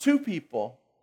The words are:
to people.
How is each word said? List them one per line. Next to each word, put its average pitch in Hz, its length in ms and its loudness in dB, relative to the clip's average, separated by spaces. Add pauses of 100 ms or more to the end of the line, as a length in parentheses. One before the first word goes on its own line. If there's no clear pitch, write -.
to 285 180 4
people. 139 640 -6 (220)